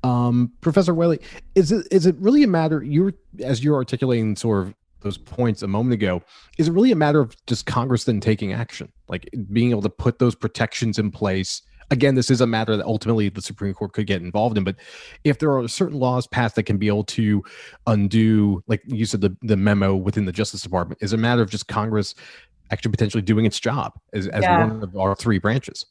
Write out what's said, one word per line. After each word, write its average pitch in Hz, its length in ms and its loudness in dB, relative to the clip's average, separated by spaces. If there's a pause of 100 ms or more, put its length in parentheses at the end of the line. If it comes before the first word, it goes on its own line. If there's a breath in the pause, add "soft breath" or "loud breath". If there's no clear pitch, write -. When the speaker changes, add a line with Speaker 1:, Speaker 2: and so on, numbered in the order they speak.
Speaker 1:
um, 120 600 0
Professor 170 320 2
Wiley, 165 260 2 (360 loud breath)
is 180 180 4
it, 202 180 -2
is 175 140 4
it 180 120 4
really 247 240 4
a 269 60 6
matter, 160 340 2
you're, 156 320 0 (300)
as 127 200 -2
you're 151 120 2
articulating 120 640 0
sort 101 280 0
of 98 80 -12 (280)
those 101 160 -6
points - 440 -2
a 101 60 -6
moment 117 260 0
ago, 98 300 -2 (340 soft breath)
is 160 120 2
it - 20 0
really 220 220 4
a - 20 4
matter 151 240 4
of 117 160 0 (100)
just - 200 -4
Congress 123 400 0
then 110 160 2
taking 104 320 -2
action, - 380 -10 (160)
like - 220 -10 (220)
being 117 200 2
able 104 120 0
to 104 60 0
put - 280 -2
those 120 180 2
protections - 600 -4
in 104 140 -2
place? 95 500 -4 (300 soft breath)
Again, 135 240 4
this 127 160 2
is 123 100 4
a 123 60 4
matter 110 280 0
that 101 120 -4
ultimately 110 420 0
the 95 140 -8
Supreme 101 320 -8
Court 101 180 -8
could 107 140 -4
get 92 160 -2
involved 104 340 0
in, 98 60 2
but 95 120 -2 (480 loud breath)
if 143 140 2
there 147 180 0
are 120 120 -2
certain 151 320 -4
laws 127 260 0
passed 120 300 -2
that 110 80 0
can 104 160 0
be 104 80 0
able 104 160 0
to 104 400 0 (420 loud breath)
undo, 104 800 2
like 110 220 -2
you 113 180 -2
said, 104 160 -2
the, 95 220 0
the 107 120 2
memo 98 400 2
within 98 300 -2
the 90 60 -4
Justice 101 320 -6
Department, 90 400 -4
is 101 100 -4
it 113 40 0
a - 20 0
matter 120 240 2
of 98 80 -2
just - 160 -8
Congress 107 480 -2 (560 loud breath)
actually 104 180 -4
potentially 107 320 -2
doing 110 240 2
its - 140 0
job 123 340 -4 (200)
as, 98 160 -4
as - 120 -2
Speaker 2:
Yeah. 175 240 4
Speaker 1:
one 110 160 -4
of 92 160 -10
our 95 160 2
three 107 240 0
branches? - 540 -2